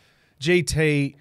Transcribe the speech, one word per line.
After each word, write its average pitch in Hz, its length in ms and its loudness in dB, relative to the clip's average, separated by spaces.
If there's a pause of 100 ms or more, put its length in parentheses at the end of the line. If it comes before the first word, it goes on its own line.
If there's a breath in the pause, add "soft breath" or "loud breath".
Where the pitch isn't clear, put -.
(400 soft breath)
G 175 220 2
T, 147 600 -2